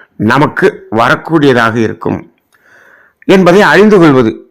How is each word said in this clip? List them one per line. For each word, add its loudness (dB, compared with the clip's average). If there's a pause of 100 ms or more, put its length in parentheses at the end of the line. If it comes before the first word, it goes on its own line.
(160)
நமக்கு -2
வரக்கூடியதாக -2
இருக்கும் -6 (920)
என்பதை 2
அறிந்து 2
கொள்வது. 0